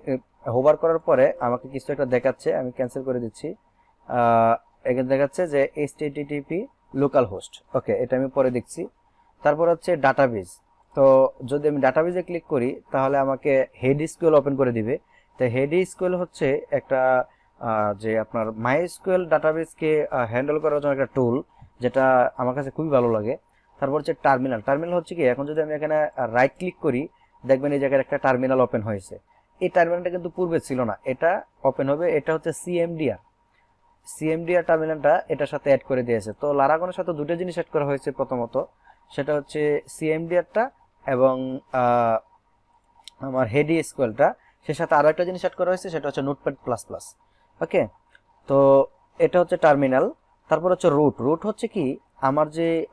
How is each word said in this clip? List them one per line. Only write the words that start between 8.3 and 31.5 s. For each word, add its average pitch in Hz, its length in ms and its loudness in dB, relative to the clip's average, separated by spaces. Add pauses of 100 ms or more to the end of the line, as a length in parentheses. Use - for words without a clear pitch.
দেখছি। 123 360 -8 (560)
তারপর 156 260 2
হচ্ছে 170 280 0
ডাটাবেস। 127 640 0 (340)
তো 135 360 6 (140)
যদি 143 220 -2
আমি 147 140 0
ডাটাবেসে 165 420 0
ক্লিক 170 220 -8
করি, 135 360 -2 (100)
তাহলে 135 260 0
আমাকে 135 480 0 (180)
হেড 143 180 2
এসকিউএল 160 340 2
ওপেন 139 200 4
করে 131 160 2
দিবে। 117 260 -2 (400)
তো 127 80 0
হেড 131 280 -2
এসকিউএল 180 420 -2
হচ্ছে 147 460 -2 (100)
একটা, 131 540 0 (340)
আহ, 107 380 -2
যে 110 220 -2
আপনার 110 280 -4
MySQL 165 760 -2
ডাটাবেসকে, 156 880 0
আহ, 123 160 -2
হ্যান্ডেল 139 320 -2
করার 147 220 0
জন্য 143 120 0
একটা 135 120 -2
টুল, 127 360 0 (380)
যেটা 127 580 2
আমার 127 180 -2
কাছে 135 160 -6
খুবই 156 180 -6
ভালো 123 220 2
লাগে। 110 260 -2 (420)
তারপর 139 180 -2
হচ্ছে 151 160 -4
টার্মিনাল। 131 480 0
টার্মিনাল 165 340 -2
হচ্ছে 175 200 -4
কি, 165 80 -2
এখন 127 220 2
যদি 151 160 -4
আমি 151 120 -2
এখানে, 151 220 -2
আহ, 135 380 -2
রাইট 127 240 4
ক্লিক 180 240 -8
করি, 139 260 -2 (380)
দেখবেন 135 260 2
এই 143 80 -2
জায়গায় 135 220 2
একটা 139 160 -4
টার্মিনাল 131 440 2
ওপেন 120 200 0
হয়েছে। 101 380 -8 (400)
এই 180 100 -2
টার্মিনালটা 175 400 0
কিন্তু 175 200 -6
পূর্বে 165 300 -2
ছিল 127 240 -4
না, 107 200 -4
এটা 165 380 -2 (220)